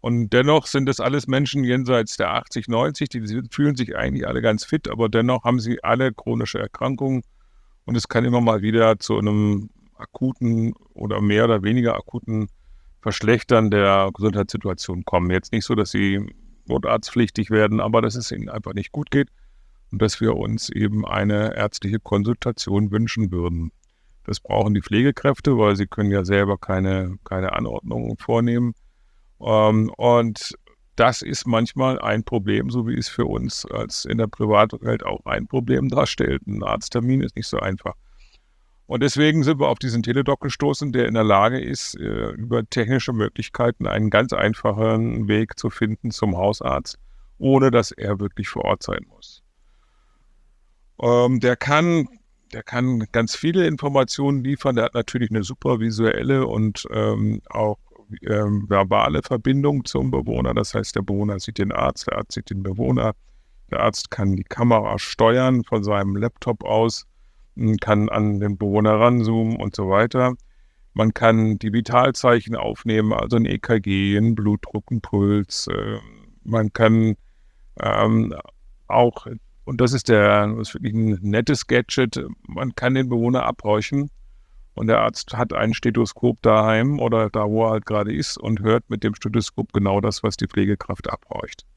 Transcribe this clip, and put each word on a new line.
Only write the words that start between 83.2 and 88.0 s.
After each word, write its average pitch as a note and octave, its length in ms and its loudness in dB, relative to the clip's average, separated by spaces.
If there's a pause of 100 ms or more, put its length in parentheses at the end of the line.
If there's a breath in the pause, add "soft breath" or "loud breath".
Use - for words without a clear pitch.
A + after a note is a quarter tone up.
abhorchen A#2+ 640 -2 (640)
und A2+ 120 -4
der A2 140 4
Arzt A2+ 360 -4
hat A#2 160 -4
ein A2+ 220 0
Stethoskop A#2 680 -2
daheim A2 580 2
oder A2+ 280 0
da, G#2+ 180 -2
wo A2 200 2
er A2 60 2
halt A2 140 -2
gerade G#2+ 280 -2